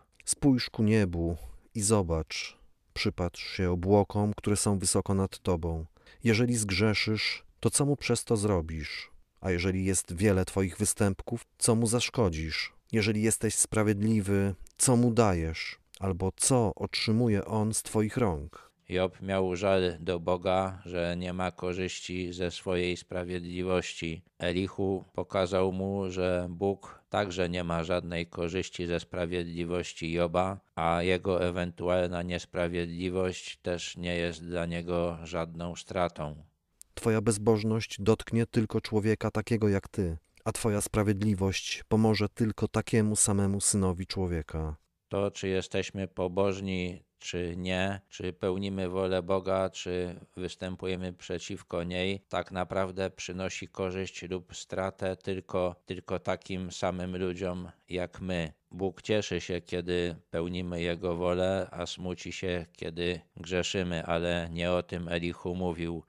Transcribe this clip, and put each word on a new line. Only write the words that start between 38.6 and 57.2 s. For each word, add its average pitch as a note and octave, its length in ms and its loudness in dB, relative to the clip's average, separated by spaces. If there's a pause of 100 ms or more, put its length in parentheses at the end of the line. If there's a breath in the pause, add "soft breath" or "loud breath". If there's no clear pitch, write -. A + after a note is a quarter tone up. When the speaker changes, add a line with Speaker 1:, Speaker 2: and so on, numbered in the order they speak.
Speaker 1:
człowieka G#2+ 500 2
takiego G#2+ 380 2
jak G2 200 2
ty, E2+ 280 -2 (280)
a A2 80 -2
twoja G#2 280 2
sprawiedliwość G2+ 1080 0
pomoże A2 400 4
tylko A2 400 0
takiemu G#2+ 480 2
samemu G2 440 4
synowi F#2 460 2
człowieka”. D#2+ 680 -2 (320)
Speaker 2:
To, G2+ 220 0
czy - 180 -6
jesteśmy F#2+ 600 -2
pobożni, F#2 1000 -2 (120)
czy F2 380 -4
nie, F#2 520 -2
czy F2+ 240 -6
pełnimy F#2+ 560 -2
wolę F#2 340 0
Boga, F#2+ 480 0
czy F2+ 500 -6 (160)
występujemy F#2 760 -6
przeciwko F2 720 -6
niej, F2+ 440 -2
tak F2+ 240 -4
naprawdę F#2+ 580 -2
przynosi F#2 580 -8
korzyść F#2 540 -6
lub F2+ 340 -8
stratę F#2+ 600 -4
tylko, F#2 600 -4 (100)
tylko F2+ 320 -6
takim F#2 540 -6
samym F2+ 440 -4
ludziom F2+ 540 -4 (180)